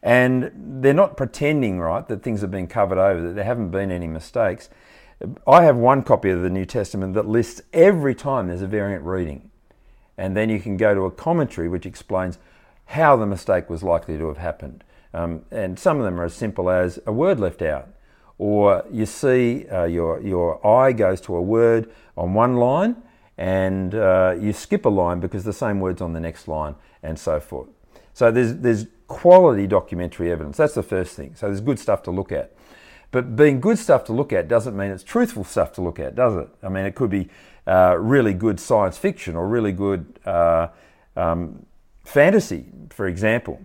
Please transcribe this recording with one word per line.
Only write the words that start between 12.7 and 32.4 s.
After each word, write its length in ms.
how 300
the 100
mistake 440
was 140
likely 340
to 100
have 100
happened. 460
Um, 380
and 260
some 220
of 40
them 160
are 60
as 80
simple 360
as 360
a 60
word 280
left 220
out, 280
or 540
you 140
see, 640
uh, 160
your, 360
your 460
eye 240
goes 300
to 160
a 40
word 480
on 160
one 240
line 400
and, 580
uh, 420
you 140
skip 340
a 40
line 320
because 240
the 80
same 260
word's 220
on 100
the 80
next 300
line 260
and 160
so 220
forth. 300
So 180
there's, 260
there's 300
quality 600
documentary 640
evidence. 260
That's 160
the 100
first 320
thing. 200
So 120
there's 140
good 180
stuff 240
to 80
look 220
at. 200